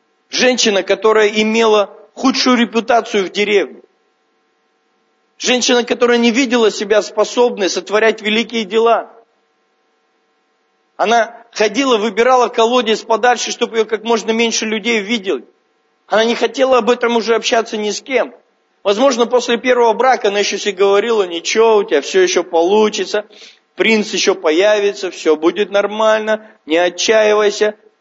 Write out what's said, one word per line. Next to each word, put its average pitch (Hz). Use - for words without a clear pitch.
Женщина, 226
которая 208
имела 214
худшую 254
репутацию 226
в 170
деревне. 196
Женщина, 240
которая 240
не 233
видела 226
себя 208
способной 208
сотворять 214
великие 220
дела. 220
Она 214
ходила, 226
выбирала 226
колодец 226
подальше, 226
чтобы 220
ее 220
как 214
можно 220
меньше 226
людей 220
видели. 196
Она 214
не 233
хотела 262
об 214
этом 240
уже 226
общаться 220
ни 208
с 202
кем. 220
Возможно, 233
после 240
первого 240
брака 233
она 202
еще 202
себе 196
говорила: 202
«Ничего, 214
у 202
тебя 160
все 185
еще 180
получится, 202
принц 214
еще 185
появится, 196
все 156
будет 180
нормально, 214
не 156
отчаивайся, 208